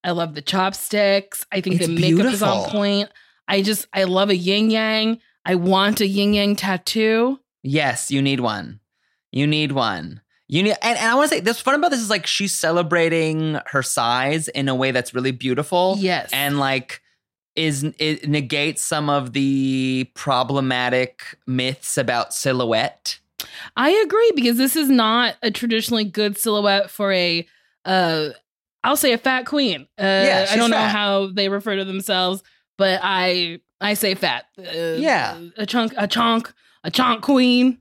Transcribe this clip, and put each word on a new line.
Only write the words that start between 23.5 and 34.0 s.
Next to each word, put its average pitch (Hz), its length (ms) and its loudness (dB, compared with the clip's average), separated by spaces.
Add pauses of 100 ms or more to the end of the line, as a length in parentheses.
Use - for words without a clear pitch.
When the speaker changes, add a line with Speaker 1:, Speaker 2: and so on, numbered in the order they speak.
Speaker 1:
I 277 140 2
agree, 427 460 4
because 240 200 2
this 262 200 2
is 294 120 2
not 233 540 4
a 233 80 0
traditionally 226 540 -2
good 208 340 -2
silhouette 208 520 0
for 196 220 -2
a, 175 320 0 (400)
uh, 165 440 2 (560)
I'll 269 120 2
say 269 160 2
a 233 60 0
fat 254 280 -2
queen. 262 420 -2 (100)
Uh, 202 60 -4
Speaker 2:
Yeah, 190 440 2
Speaker 1:
I 208 80 2
don't 233 100 4
Speaker 2:
she's 226 40 4
Speaker 1:
know 220 60 2
Speaker 2:
fat. 214 160 2
Speaker 1:
how 202 400 0
they 196 160 0
refer 202 260 -4
to 190 100 -4
themselves, 190 600 -2 (340)
but 190 240 2
I, 180 560 -2 (220)
I 208 140 -2
say 202 200 -2